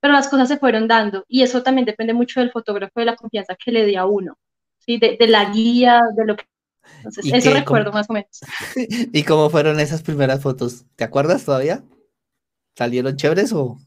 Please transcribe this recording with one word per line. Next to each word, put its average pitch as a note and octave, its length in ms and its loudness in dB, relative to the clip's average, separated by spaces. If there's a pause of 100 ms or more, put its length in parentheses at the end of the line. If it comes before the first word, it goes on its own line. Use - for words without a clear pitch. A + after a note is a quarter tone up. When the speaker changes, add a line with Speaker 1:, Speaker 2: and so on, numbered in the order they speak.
Speaker 1:
pero C#4+ 140 4
las C#4 140 2
cosas C4 200 2
se C#4+ 100 -2
fueron A3+ 300 0
dando, G#3+ 400 0
y B3+ 140 2
eso B3 200 0
también C4 220 0
depende A3+ 300 -4
mucho A#3+ 260 -2
del B3 100 0
fotógrafo, G3+ 500 -8
de A#3 60 -2
la A#3 100 -2
confianza G#3 460 -10
que - 80 -6
le A3+ 140 2
dé G3+ 140 0
a F#3 80 0
uno, F#3+ 300 -4 (420)
¿sí? A#3 200 -4
De, A3 220 2
de A#3 80 6
la G#3 220 4
guía, A#3+ 500 4 (160)
de A3 100 0
lo G#3 100 -2
que, - 80 -16 (520)
entonces, - 300 -10
Speaker 2:
¿Y C3+ 100 0
Speaker 1:
eso B3+ 160 4
Speaker 2:
qué, C4+ 80 4
Speaker 1:
recuerdo A3 300 0
Speaker 2:
cómo, G#3 80 -4
Speaker 1:
más G#3 120 -4
o A3+ 40 -4
menos. - 260 -8 (340)
Speaker 2:
<laughs> A#3 380 -6
¿y D3+ 120 2
cómo D3+ 260 2
fueron D3+ 280 2
esas D3+ 240 -4
primeras C#3 400 -2
fotos? C3 440 -6 (100)
¿Te - 80 -4
acuerdas C#3+ 400 0
todavía? C#3+ 400 -2 (920)
¿Salieron B2 400 -4
chéveres D#3+ 360 0
o C3+ 340 -4